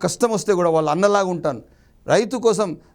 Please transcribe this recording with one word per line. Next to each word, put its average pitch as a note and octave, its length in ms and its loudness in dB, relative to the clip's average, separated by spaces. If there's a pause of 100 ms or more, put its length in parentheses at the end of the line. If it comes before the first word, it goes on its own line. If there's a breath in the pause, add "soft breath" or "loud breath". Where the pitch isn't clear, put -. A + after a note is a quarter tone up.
కష్టం A#3 280 0
వస్తే G#3 220 -2
కూడా F3 180 2
వాళ్ళ D#3+ 200 2
అన్నలాగా G3 380 2
ఉంటాను. D#3 340 -6 (440 soft breath)
రైతు G#3 300 0
కోసం G#3 400 0 (180 soft breath)